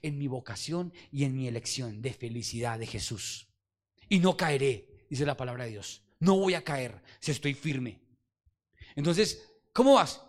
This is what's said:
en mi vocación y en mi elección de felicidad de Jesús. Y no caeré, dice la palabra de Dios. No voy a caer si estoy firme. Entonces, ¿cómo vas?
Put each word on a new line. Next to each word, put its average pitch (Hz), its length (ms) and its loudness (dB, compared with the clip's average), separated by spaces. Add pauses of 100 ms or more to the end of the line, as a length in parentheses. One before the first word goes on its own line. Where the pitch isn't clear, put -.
en 147 160 -4
mi 143 80 -2
vocación 151 680 -6 (180)
y 139 140 0
en 131 100 -2
mi 131 140 -2
elección 117 540 -6
de 127 100 -4
felicidad 117 640 -6
de 113 80 -8
Jesús. - 640 -8 (600)
Y 196 100 4
no 180 180 4
caeré, 139 720 -2
dice 143 160 -2
la 143 120 0
palabra 123 280 -8
de 117 60 -8
Dios. - 320 -14 (160)
No 190 180 6
voy 190 180 4
a 160 100 -4
caer 127 380 -4 (180)
si - 100 -4
estoy 143 240 -2
firme. 131 480 -6 (920)
Entonces, 165 540 0 (240)
¿cómo 269 220 8
vas? 180 340 4